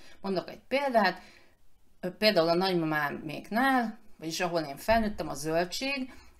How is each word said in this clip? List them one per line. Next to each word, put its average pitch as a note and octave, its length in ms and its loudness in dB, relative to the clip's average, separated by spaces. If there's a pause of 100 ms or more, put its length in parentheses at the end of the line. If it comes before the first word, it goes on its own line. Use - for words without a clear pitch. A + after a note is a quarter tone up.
(220)
Mondok F#3+ 280 -4
egy - 180 -16
példát, A#3 540 2 (800)
ö, F#3 120 -6
például F#3 380 4
a E3+ 40 4
nagymamáméknál, F3 1500 0 (180)
vagyis D#3+ 220 -6
ahol E3+ 220 0
én C#3+ 160 -8
felnőttem, G#3 520 0
a C#3+ 40 -6
zöldség, F3 800 -2 (260)